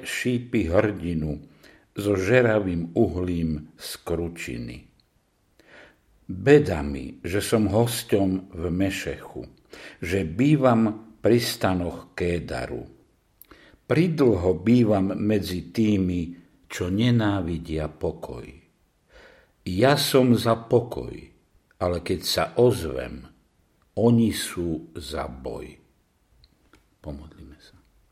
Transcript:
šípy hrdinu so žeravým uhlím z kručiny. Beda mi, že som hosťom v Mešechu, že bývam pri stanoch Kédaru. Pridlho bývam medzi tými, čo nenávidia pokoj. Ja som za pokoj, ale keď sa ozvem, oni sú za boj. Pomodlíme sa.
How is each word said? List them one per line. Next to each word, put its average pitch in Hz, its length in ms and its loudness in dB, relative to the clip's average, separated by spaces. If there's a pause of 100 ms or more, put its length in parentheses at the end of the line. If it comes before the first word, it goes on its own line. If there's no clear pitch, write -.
šípy 120 640 -2
hrdinu 85 720 -2 (480)
so 104 240 0
žeravým 95 800 2
uhlím 85 800 0
z - 240 -16
kručiny. 87 800 -8 (1500)
Beda 98 560 4
mi, 69 380 -8
že 98 240 -4
som 107 240 2
hosťom 98 880 0
v 82 80 -8 (100)
Mešechu, 95 720 -6 (580)
že 95 220 -2
bývam 113 960 2
pri 113 180 6
stanoch 90 800 -2
Kédaru. - 720 -4 (1000)
Pridlho 123 680 2
bývam 101 640 2
medzi 92 500 -2
tými, 92 600 0 (340)
čo - 240 -6
nenávidia 92 1000 0
pokoj. - 560 -10 (1200)
Ja 120 320 4
som 127 340 4
za 113 240 2
pokoj, - 560 -2 (720)
ale 90 180 0
keď 87 220 -4
sa - 340 -2
ozvem, 65 800 0 (600)
oni 117 400 4
sú 85 560 -6
za 73 400 -10
boj. 64 400 -12 (1300)
Pomodlíme 73 560 -18
sa. - 240 -20 (320)